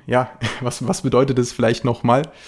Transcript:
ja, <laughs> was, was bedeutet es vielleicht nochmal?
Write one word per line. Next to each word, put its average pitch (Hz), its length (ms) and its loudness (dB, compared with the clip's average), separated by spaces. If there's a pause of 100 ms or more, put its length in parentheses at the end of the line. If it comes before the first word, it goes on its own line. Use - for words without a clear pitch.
ja, 123 240 0 (160)
<laughs> - 140 -8
was, 123 260 -6
was 120 160 -2
bedeutet 127 360 2
es 123 140 0
vielleicht - 320 0
nochmal? 123 380 2 (240)